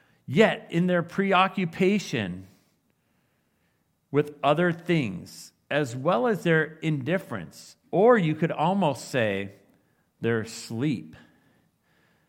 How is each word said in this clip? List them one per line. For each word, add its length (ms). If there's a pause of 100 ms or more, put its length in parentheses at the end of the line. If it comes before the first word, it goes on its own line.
(260)
Yet, 440
in 180
their 160
preoccupation 1400 (1600)
with 320
other 300
things, 800 (180)
as 280
well 300
as 160
their 380
indifference, 920 (160)
or 260
you 160
could 180
almost 580
say 420 (680)
their 240
sleep, 720 (1120)